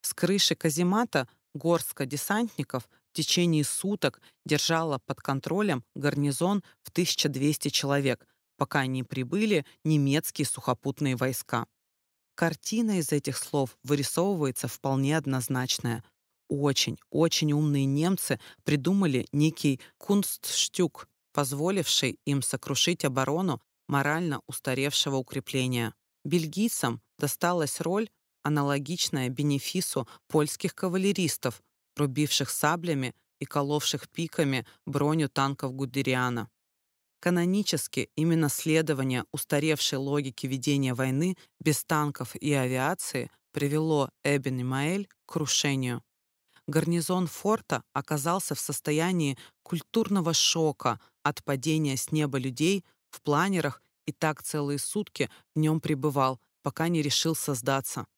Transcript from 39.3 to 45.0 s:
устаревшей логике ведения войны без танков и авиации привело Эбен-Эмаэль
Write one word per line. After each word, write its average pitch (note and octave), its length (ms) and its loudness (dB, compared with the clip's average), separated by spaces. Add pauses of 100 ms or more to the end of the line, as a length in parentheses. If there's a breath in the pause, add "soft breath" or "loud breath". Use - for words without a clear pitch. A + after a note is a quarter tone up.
устаревшей D3+ 640 0
логике C#3 500 -4
ведения C3+ 460 0
войны C3+ 460 0 (200 loud breath)
без - 240 2
танков D3 540 -2
и D3 160 -2
авиации C3 800 -2 (200 soft breath)
привело D3 600 0 (140)
Эбен-Эмаэль C#3 840 0